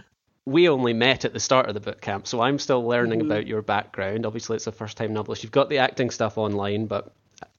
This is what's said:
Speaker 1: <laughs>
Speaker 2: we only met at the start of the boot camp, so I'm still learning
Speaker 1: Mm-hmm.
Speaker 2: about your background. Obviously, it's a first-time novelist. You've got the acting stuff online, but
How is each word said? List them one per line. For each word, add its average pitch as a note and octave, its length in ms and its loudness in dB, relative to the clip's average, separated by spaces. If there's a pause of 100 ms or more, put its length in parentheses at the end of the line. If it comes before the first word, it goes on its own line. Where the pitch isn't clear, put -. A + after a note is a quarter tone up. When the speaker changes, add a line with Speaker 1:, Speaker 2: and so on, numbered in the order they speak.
Speaker 1:
<laughs> - 400 -20
Speaker 2:
we E3 220 6
only B2+ 260 4
met A#2+ 300 4
at - 100 -2
the A#2 60 -6
start C3 280 4
of G#2 60 -4
the G2+ 80 -6
boot G#2 200 -10
camp, G2+ 260 -6
so A#2+ 140 -2
I'm C#3 180 2
still B2+ 260 0
learning A#2+ 360 2
Speaker 1:
Mm-hmm. G#2 100 0
Speaker 2:
about G#2 160 -2
your G#2+ 140 -4
background. G2+ 640 -2
Obviously, A2 320 -4
it's - 100 -10
a A2 60 -4
first-time G#2+ 400 -6
novelist. G#2+ 300 -4
You've A2 100 -10
got C3+ 160 4
the D3 80 0
acting C3 320 0
stuff - 280 -4
online, G#2 480 -2
but G#2 280 -6 (460)